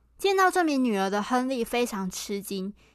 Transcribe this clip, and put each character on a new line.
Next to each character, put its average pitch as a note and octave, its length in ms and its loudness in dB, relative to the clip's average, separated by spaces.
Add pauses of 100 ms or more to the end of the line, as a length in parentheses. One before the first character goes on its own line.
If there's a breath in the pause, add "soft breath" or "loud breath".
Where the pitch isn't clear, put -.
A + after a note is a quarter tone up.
(180)
见 G4 180 0
到 F#4+ 140 6
这 F4+ 140 2
名 C#4+ 200 2
女 A3 140 2
儿 F#3+ 100 2
的 G3+ 140 0
亨 B3+ 260 0
利 C4 160 -2
非 A#3+ 220 0
常 F#3+ 240 -4
吃 G3+ 320 -6
惊， G3 320 -6 (220 soft breath)